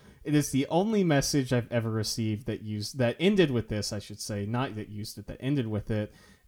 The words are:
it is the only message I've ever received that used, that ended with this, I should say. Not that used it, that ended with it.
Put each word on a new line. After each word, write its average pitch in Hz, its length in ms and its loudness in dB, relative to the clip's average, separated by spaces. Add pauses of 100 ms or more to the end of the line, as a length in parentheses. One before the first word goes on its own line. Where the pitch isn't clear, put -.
(240)
it 151 100 0
is 147 160 4
the 135 180 2
only 202 360 2
message 139 480 2
I've 120 200 2
ever 113 180 0
received 110 560 -2
that 107 160 -4
used, 107 360 -6
that 120 220 2
ended 185 300 4
with 120 180 0
this, 104 240 -2
I 104 80 -6
should - 200 -14
say. 101 240 -4
Not 113 320 -2
that 107 140 -8
used 104 280 -10
it, 104 100 -14
that - 120 -12
ended 135 260 0
with 107 240 -2
it. 107 220 -2 (360)